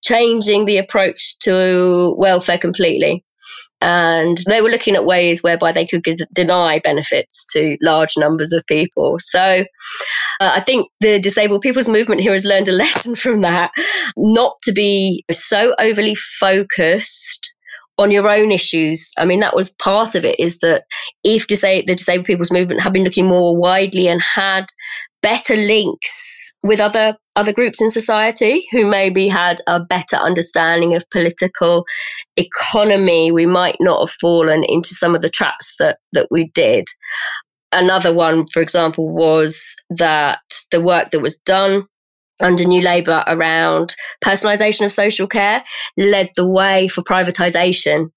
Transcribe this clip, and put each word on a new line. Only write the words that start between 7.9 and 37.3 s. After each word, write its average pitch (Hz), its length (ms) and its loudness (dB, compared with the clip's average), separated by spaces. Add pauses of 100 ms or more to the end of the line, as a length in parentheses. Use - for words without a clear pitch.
numbers 151 340 0
of 165 160 -2
people. 156 520 0
So, - 200 -2
uh, 185 240 2 (760)
I 180 200 2
think 247 280 0 (120)
the 208 200 2
disabled 202 420 0
people's 247 260 -2
movement 220 340 0
here 196 120 2
has 190 120 0
learned 196 220 2
a 185 60 0
<laughs> - 0 -
lesson 240 420 -2
from 220 260 0
that, 175 300 0 (460)
not 226 460 2
to 233 100 0
be 196 580 0
so 214 480 0
overly 214 360 0
focused - 1400 -2 (440)
on 202 140 4
your 202 180 4
own 214 220 4
issues. 160 680 -2
I 165 80 0
mean, 180 140 2
that 208 160 0
was 190 140 0
part 208 440 0
of - 120 -2
it, - 140 -2
is 170 200 0
that 165 240 0 (400)
if 220 240 2
disa-, 190 380 0
the 185 100 0
disabled 180 300 -2
people's 175 260 -2
movement 180 300 0
had 185 120 -2
been 190 120 2
looking 180 220 2
more 175 300 4
widely 180 500 2
and 170 140 0
had 196 440 -2 (560)
better 220 360 0
links - 1080 -2
with 208 160 2
other, 214 340 0 (220)
other 208 160 0
groups 233 300 0
in 220 80 2
society 226 840 0
who 220 140 2
maybe 196 420 2
had 175 300 0 (100)
a 175 100 0
better 175 380 -4
understanding 170 800 0
of 170 140 -4
political 175 760 0 (540)
economy, 185 920 2
we 170 160 2
might 180 360 2
not 175 180 2
have - 220 -4
fallen 165 420 2
into - 300 0
some 170 200 2
of 165 80 0
the 170 80 -2
traps - 480 -4
that, - 200 0 (160)
that - 180 0
we 160 220 0
did. 113 320 2 (880)